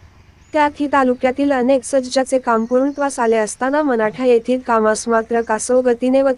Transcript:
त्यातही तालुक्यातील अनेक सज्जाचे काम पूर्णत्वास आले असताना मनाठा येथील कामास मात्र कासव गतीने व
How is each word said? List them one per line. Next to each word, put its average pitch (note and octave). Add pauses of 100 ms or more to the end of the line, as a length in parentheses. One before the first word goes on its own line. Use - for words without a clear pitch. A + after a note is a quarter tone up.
(540)
त्यातही D4
तालुक्यातील C4
अनेक B3+
सज्जाचे C4
काम A3+
पूर्णत्वास C#4
आले A3+
असताना B3+
मनाठा A#3+
येथील B3
कामास A3
मात्र A#3
कासव A#3
गतीने B3+
व C4+